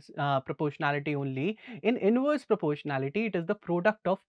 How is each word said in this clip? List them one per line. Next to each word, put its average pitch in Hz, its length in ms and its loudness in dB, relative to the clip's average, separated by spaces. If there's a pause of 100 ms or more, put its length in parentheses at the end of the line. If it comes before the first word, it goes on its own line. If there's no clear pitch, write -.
(160)
uh, 143 240 2
proportionality 147 760 -2
only. 139 420 -2 (240)
In 233 140 2
inverse 262 480 2
proportionality, 147 800 0
it 202 80 -4
is 170 120 -2
the 202 80 0
product 175 520 0
of 185 220 0